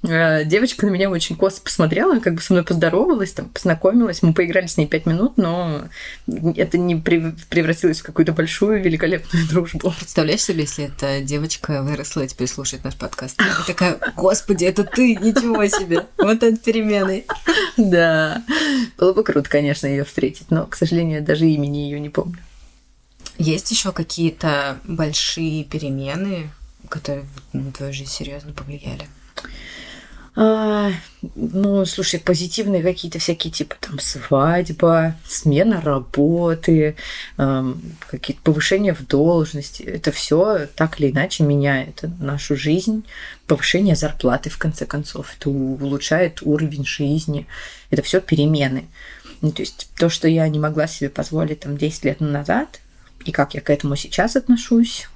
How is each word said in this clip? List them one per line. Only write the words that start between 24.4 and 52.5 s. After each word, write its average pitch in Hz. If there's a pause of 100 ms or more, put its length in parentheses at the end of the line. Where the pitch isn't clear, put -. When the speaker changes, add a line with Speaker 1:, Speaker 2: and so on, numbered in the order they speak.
Speaker 2:
большие 156
перемены, 151 (380)
которые 143 (280)
вот 135
на 135
твою 139
жизнь 139
серьезно 147
повлияли? 135 (1300)
Speaker 1:
А, 214 (440)
ну, 190
слушай, 185
позитивные 180
какие-то 175
всякие, 165
типа, -
там, -
свадьба, 165 (100)
смена 170
работы, 156 (420)
эм, 135 (260)
какие-то -
повышения 180
в 139
должности. 156
Это -
все 170
так 160
или 143
иначе 135
меняет 143 (160)
нашу 143
жизнь. 180 (460)
Повышение 165
зарплаты, -
в -
конце 156
концов, -
это -
у-, 135
улучшает 156
уровень 151
жизни. 147 (420)
Это 160
все -
перемены. 143 (560)
Ну, 156
то -
есть - (100)
то, 170
что 165
я 160
не 151
могла 151
себе 156
позволить, 151
там, 143
десять 151
лет 143
назад, 151 (440)